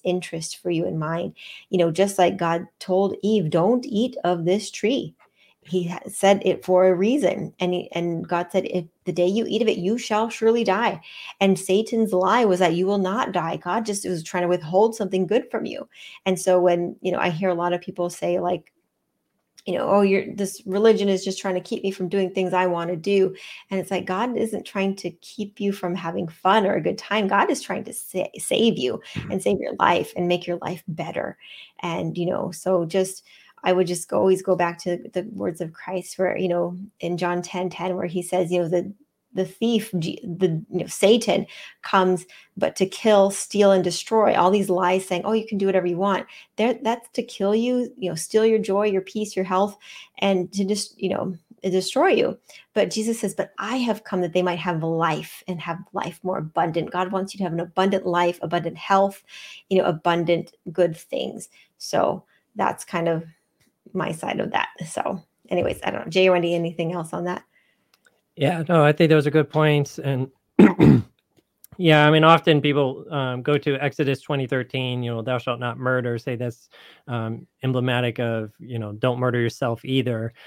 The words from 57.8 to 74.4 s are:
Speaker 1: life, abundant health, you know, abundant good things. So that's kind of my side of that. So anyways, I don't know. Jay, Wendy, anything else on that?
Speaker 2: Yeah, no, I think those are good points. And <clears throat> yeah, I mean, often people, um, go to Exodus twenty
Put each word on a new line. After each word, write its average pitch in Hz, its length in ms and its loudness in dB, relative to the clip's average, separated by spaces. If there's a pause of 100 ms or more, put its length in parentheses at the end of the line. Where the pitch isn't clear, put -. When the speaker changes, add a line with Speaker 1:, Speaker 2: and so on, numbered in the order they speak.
Speaker 1:
life, 175 380 0
abundant 165 340 -4
health, 196 460 2 (480)
you 190 80 4
know, - 60 2
abundant 170 680 0 (200)
good 165 240 2
things. - 520 -8 (300)
So - 460 0 (320)
that's 190 280 -2
kind 170 240 -4
of 165 160 -2 (720)
my 175 180 -4
side - 280 -6
of - 120 -4
that. - 160 -2 (180)
So - 360 -6 (260)
anyways, - 360 -2
I 190 60 -2
don't - 140 -8
know. 165 60 -10
Jay, 185 200 4
Wendy, 175 240 2
anything 170 380 -4
else 165 200 -8
on 175 120 -6
that? 180 200 -6 (920)
Speaker 2:
Yeah, 165 300 0
no, 165 160 4
I 147 100 6
think 156 180 4
those 151 160 6
are 147 40 2
good 147 200 2
points. 151 480 2
And 135 320 -4 (280)
<clears throat> 139 460 8 (720)
yeah, 156 300 8
I 151 40 8
mean, 156 140 6
often 165 380 8
people, 143 500 0
um, 127 300 -4
go 147 160 2
to 143 160 0
Exodus 139 480 -2
twenty 139 240 -2